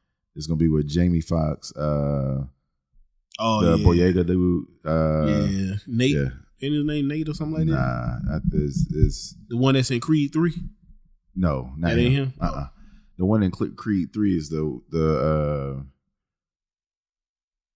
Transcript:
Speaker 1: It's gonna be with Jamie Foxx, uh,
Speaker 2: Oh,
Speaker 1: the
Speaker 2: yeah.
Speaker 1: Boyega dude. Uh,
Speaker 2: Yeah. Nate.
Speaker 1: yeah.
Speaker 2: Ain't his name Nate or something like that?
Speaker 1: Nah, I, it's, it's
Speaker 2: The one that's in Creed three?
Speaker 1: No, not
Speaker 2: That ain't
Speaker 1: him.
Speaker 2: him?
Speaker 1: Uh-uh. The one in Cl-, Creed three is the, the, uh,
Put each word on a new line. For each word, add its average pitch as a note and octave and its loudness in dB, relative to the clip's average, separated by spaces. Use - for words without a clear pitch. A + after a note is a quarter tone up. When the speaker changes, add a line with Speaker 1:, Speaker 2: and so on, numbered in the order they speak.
Speaker 1:
It's D2+ -10
gonna D#2+ -2
be D#2+ 4
with D2+ 2
Jamie E2+ 2
Foxx, D#2+ -2
uh, C#2+ -2
Speaker 2:
Oh, A2 0
Speaker 1:
the E2 4
Speaker 2:
yeah. D#2 0
Speaker 1:
Boyega F2 4
dude. F2+ 0
Uh, D#2 0
Speaker 2:
Yeah. F#2+ -2
Nate. B2+ 0
Speaker 1:
yeah. C#3 0
Speaker 2:
Ain't C#3+ -4
his D3 -2
name D3 -4
Nate D3+ -4
or D3 -6
something D#3 -6
like D#3+ 0
that? D#3 2
Speaker 1:
Nah, B1 -2
I, D#2 -4
it's, D2 0
it's - 0
Speaker 2:
The A#2 -4
one C3+ 4
that's C3 2
in B2 0
Creed D3 2
three? D#3+ 2
Speaker 1:
No, C#2 0
not E2 0
Speaker 2:
That A#2 2
ain't A#2+ 4
Speaker 1:
him. C#3 0
Speaker 2:
him? C3 -6
Speaker 1:
Uh-uh. - -4
The F2+ 0
one G#2+ 4
in F#2 2
Cl-, - -4
Creed G2 0
three G2+ 2
is D2+ -4
the, D#2 -4
the, D2 0
uh, C#2 -10